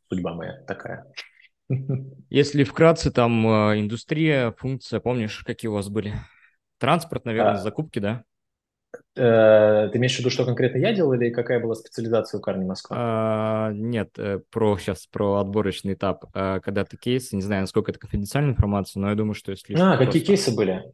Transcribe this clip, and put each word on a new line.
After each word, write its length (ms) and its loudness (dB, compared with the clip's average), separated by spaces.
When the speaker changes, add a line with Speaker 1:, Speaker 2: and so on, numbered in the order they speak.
Speaker 1:
судьба 240 -4
моя 340 -12
такая». 380 -10
<laughs> 600 -6
Speaker 2:
Если 340 2
вкратце, 480 2
там, 340 2
э, 340 4
индустрия, 720 0
функция, 480 -6
помнишь, 440 -4
какие 240 -6
у 60 -2
вас 140 -4
были? 260 -4
Транспорт, 460 0
наверное, 300 2
Speaker 1:
А, 20 -4
Speaker 2:
закупки, 440 -6
да? 240 -4
Speaker 1:
э, 760 6
ты 60 0
имеешь 180 0
в 40 -6
виду, 100 0
что 140 0
конкретно 340 0
я 160 2
делал, 200 2
или 160 0
какая 300 -2
была 140 -2
специализация 640 -4
у 40 -12
Карни 220 -2
Москва? 340 -8
Speaker 2:
А, 720 -2
нет, 460 -4
э, 200 -4
про, 280 2
щас, 280 -6
про 340 0
отборочный 540 -2
этап. 300 -4
А, 260 -2
когда 240 -4
ты 120 -20
кейсы, 400 -4
не 60 -4
знаю, 200 -2
насколько 280 -2
это 80 -6
конфиденциальная 540 -2
информация, 480 0
но 100 0
я 60 0
думаю, 180 -2
что 160 -12
если 240 -10
Speaker 1:
А, 220 4
какие 260 4
Speaker 2:
просто 0 -
Speaker 1:
кейсы 320 2
были? 400 0